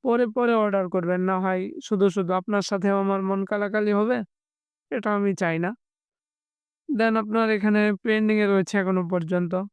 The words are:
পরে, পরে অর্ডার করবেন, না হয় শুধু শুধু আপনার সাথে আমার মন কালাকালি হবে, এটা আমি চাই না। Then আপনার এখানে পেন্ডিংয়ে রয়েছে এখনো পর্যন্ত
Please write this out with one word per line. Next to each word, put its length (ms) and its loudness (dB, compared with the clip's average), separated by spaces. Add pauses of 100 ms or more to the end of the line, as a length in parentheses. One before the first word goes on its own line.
পরে, 200 2 (120)
পরে 160 2 (120)
অর্ডার 200 0 (100)
করবেন, 260 0 (100)
না 140 0
হয় 180 -2 (240)
শুধু 200 2 (100)
শুধু 240 -2
আপনার 300 -2
সাথে 180 0 (140)
আমার 260 0
মন 120 -2 (100)
কালাকালি 480 0
হবে, 180 0 (800)
এটা 120 -2 (100)
আমি 140 2 (100)
চাই 220 0
না। 60 -2 (1300)
Then 140 2 (100)
আপনার 240 0 (100)
এখানে 240 2 (240)
পেন্ডিংয়ে 480 2
রয়েছে 300 0
এখনো 200 0 (100)
পর্যন্ত 400 -2 (200)